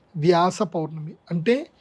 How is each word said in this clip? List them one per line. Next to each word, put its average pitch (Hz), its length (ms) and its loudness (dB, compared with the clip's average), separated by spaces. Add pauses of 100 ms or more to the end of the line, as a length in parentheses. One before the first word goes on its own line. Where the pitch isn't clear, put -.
(160)
వ్యాస 175 460 2
పౌర్ణమి 160 520 -6 (160)
అంటే, 226 360 0 (140)